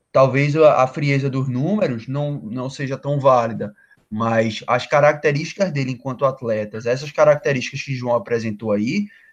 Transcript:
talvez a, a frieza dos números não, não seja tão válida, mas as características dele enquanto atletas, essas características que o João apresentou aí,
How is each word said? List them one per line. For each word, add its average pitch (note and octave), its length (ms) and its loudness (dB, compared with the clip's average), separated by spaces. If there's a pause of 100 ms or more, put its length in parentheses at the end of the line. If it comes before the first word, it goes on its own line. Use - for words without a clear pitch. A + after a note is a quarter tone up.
(120)
talvez C3+ 440 2
a, D3 280 6
a C3 40 2
frieza C#3 420 0
dos C3 180 -2
números C3+ 600 -2
não, C#3+ 360 -6
não B2+ 260 -8
seja C#3 280 -8
tão C#3+ 220 -4
válida, A2+ 540 2 (380)
mas A2+ 560 -2
as B2 180 0
características D3+ 840 2
dele C3 220 -2
enquanto B2+ 300 -8
atletas, A2 640 -2
essas C3+ 260 -2
características D3 680 2
que C3+ 120 -8
o - 20 -4
João B2 200 -2
apresentou A2+ 560 -4
aí, C#3 360 0 (260)